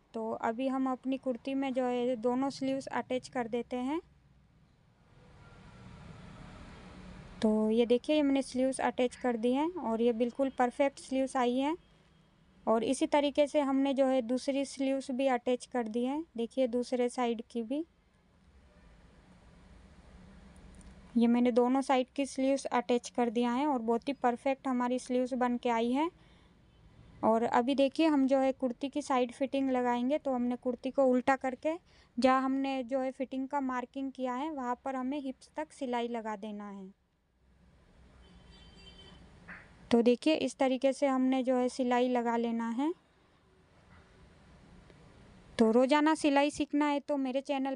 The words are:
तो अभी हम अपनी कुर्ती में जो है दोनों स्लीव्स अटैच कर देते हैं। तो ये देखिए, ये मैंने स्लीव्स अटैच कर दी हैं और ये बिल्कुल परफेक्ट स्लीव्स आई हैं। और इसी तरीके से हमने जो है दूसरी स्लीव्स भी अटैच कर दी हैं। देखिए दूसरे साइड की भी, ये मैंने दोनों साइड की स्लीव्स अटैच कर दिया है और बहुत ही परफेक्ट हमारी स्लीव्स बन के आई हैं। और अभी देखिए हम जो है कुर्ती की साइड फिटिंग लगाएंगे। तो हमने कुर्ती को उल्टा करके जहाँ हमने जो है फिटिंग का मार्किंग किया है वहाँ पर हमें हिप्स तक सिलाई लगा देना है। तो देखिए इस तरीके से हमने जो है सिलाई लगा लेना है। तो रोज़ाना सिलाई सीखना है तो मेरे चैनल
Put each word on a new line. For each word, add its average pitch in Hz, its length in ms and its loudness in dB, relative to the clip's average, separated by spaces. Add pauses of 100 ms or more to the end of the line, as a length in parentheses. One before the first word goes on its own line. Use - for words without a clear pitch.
(140)
तो 220 160 -4 (100)
अभी 233 280 -2
हम 262 200 0
अपनी 262 300 -4
कुर्ती 262 360 -4
में 269 200 -2
जो 254 100 0
है 247 320 0
दोनों 247 340 -2
स्लीव्स 269 380 -4
अटैच 247 400 -4
कर 247 200 -4
देते 233 280 -4
हैं। 277 240 -2 (3500)
तो 214 280 2
ये 233 160 2
देखिए, 247 300 2
ये 302 60 4
मैंने 277 200 2
स्लीव्स 262 380 -2
अटैच 247 360 0
कर 247 200 -2
दी 240 160 2
हैं 294 200 2
और 226 300 -2
ये 240 120 4
बिल्कुल 247 440 0
परफेक्ट 262 420 0
स्लीव्स 262 360 -2
आई 247 200 2
हैं। 285 200 0 (880)
और 226 180 4
इसी 269 240 0
तरीके 294 380 4
से 294 160 2
हमने 269 320 2
जो 269 120 4
है 262 180 2
दूसरी 254 420 -2
स्लीव्स 269 440 -2
भी 269 180 0
अटैच 247 380 0
कर 240 220 -4
दी 240 160 -2
हैं। 294 200 -4 (120)
देखिए 233 320 0
दूसरे 247 400 0
साइड 233 420 -2
की 233 140 -4
भी, 277 200 -4 (3250)
ये 233 120 4
मैंने 240 260 4
दोनों 247 300 4
साइड 254 240 2 (100)
की 277 100 0
स्लीव्स 269 400 0
अटैच 240 440 0
कर 240 200 0
दिया 240 220 0
है 262 140 0
और 277 140 0
बहुत 226 280 -2
ही 285 60 -2
परफेक्ट 262 540 -2
हमारी 247 300 0
स्लीव्स 254 360 -2
बन 240 220 0
के 240 140 -4
आई 233 220 2
हैं। 302 180 0 (1120)
और 220 200 4
अभी 247 320 2
देखिए 277 320 4
हम 285 200 4
जो 269 120 4
है 269 140 4
कुर्ती 262 360 -4
की 294 140 -4
साइड 254 300 0
फिटिंग 269 380 -2
लगाएंगे। 247 480 0
तो 269 140 -4
हमने 247 240 0
कुर्ती 247 340 -4
को 277 140 2
उल्टा 254 320 4
करके 262 360 -4 (440)
जहाँ 262 260 4
हमने 269 420 0
जो 254 160 -2
है 262 100 -2
फिटिंग 262 380 -6
का 285 140 -2
मार्किंग 254 500 -6
किया 254 220 -4
है 285 160 -4
वहाँ 254 240 -4 (100)
पर 269 120 -6
हमें 262 240 -4
हिप्स 269 360 -10
तक 311 160 -8
सिलाई 240 360 -4
लगा 220 280 -6
देना 208 320 -12
है। 196 180 -14 (3000)
तो 233 120 6
देखिए 247 340 4
इस - 220 -6
तरीके 262 340 2
से 285 140 0
हमने 262 360 0
जो 247 140 0
है 247 140 2
सिलाई 247 380 0
लगा 233 280 0
लेना 233 340 -2
है। 277 220 0 (2750)
तो 220 120 6
रोज़ाना 294 460 4
सिलाई 285 340 4
सीखना 294 360 0
है 285 140 0
तो 294 160 -4
मेरे 269 260 -2
चैनल 269 340 -2